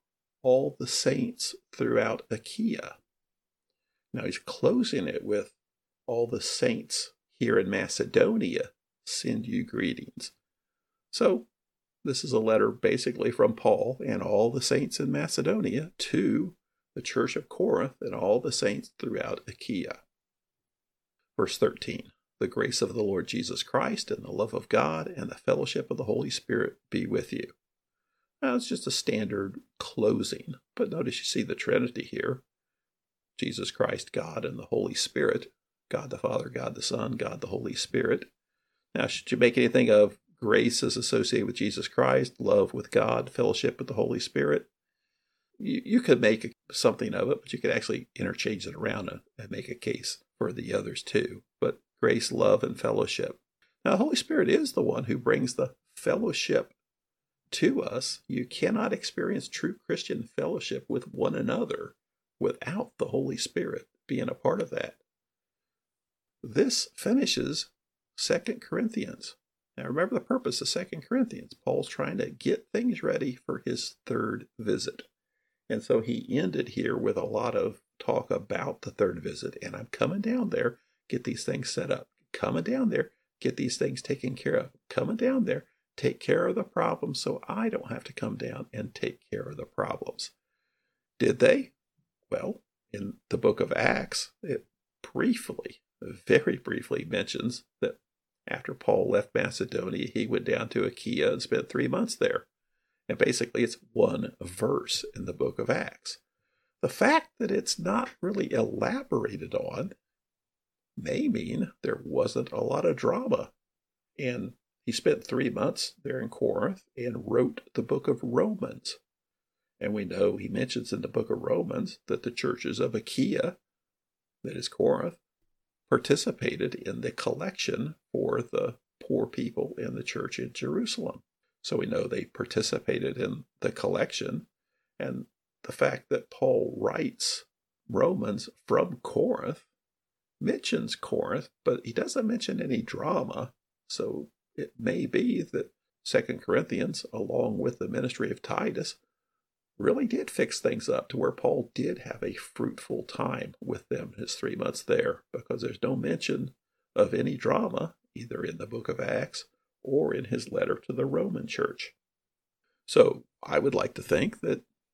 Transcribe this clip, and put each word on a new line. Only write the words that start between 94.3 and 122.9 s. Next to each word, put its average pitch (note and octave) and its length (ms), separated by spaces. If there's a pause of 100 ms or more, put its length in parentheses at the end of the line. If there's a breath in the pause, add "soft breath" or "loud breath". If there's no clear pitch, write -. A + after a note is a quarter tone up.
it - 240 (360)
briefly, - 800 (200)
very - 560
briefly - 460
mentions - 600 (160)
that - 180 (500)
after - 260
Paul - 360
left - 240
Macedonia, - 800
he G#2+ 140
went A2+ 180
down A#2 260
to G#2 140
Achaia - 480
and - 100
spent - 260
three B2+ 200
months F3+ 280
there. - 300 (640)
And - 100
basically, - 440
it's A#2 160 (140)
one - 480
verse - 640 (100)
in F#2+ 100
the - 80
book - 260
of A2 120
Acts. - 480 (640)
The - 60
fact D4+ 500
that G#3+ 120
it's - 280
not G3+ 320 (100)
really G3+ 320
elaborated A2+ 1040
on - 380 (1040)
may - 320
mean - 440 (100)
there - 220
wasn't - 480
a - 100
lot C3+ 220
of D#3+ 120
drama. G#3+ 560 (680)
And B2 340 (320)
he A#2 80
spent - 320
three B2 260
months - 520
there B2+ 180
in - 80
Corinth - 540 (140)
and A#2+ 300
wrote B2 360 (120)
the - 80
book C#3 260
of C#3 140
Romans. D#3 760 (840)
And G#2 140
we G#2 100
know F#2+ 320
he G2+ 120
mentions - 440
in G#2+ 100
the - 60
book A2+ 220
of - 120
Romans - 560 (100)
that - 160
the A#2+ 60
churches - 500
of B2+ 140